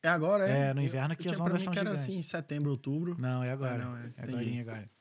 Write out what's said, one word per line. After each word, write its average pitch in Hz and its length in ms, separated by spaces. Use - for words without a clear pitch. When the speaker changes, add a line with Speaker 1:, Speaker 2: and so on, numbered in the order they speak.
Speaker 1:
É 165 40
agora, 175 420
é? 139 200
Speaker 2:
É, 135 40
no 135 80
Speaker 1:
Eu, 143 40
Speaker 2:
inverno 131 280
Speaker 1:
eu 165 40
Speaker 2:
que - 100
as 170 80
Speaker 1:
tinha 165 80
pra - 80
Speaker 2:
ondas 175 100
Speaker 1:
mim - 40
Speaker 2:
são 180 80
Speaker 1:
que 175 60
era 180 100
Speaker 2:
gigantes. 143 200
Speaker 1:
assim, 190 120
setembro, 147 500
outubro. 151 480
Speaker 2:
Não, 127 240
é 123 80
agora. 135 220
Speaker 1:
Ah, 123 120
não, 123 120
é. 120 40
Speaker 2:
É 120 40
Speaker 1:
Entendi. 123 100
Speaker 2:
agorinha 120 300
agora. 110 280